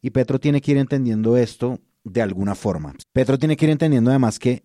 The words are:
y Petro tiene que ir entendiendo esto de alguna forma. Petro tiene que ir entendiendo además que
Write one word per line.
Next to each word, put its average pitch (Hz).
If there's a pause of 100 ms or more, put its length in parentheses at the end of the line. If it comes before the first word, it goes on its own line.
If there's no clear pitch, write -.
y 127
Petro 131
tiene 143
que 147
ir 139
entendiendo 120
esto 123 (240)
de 104
alguna 98
forma. 78 (200)
Petro 135
tiene 156
que 160
ir 151
entendiendo 139
además 127
que 127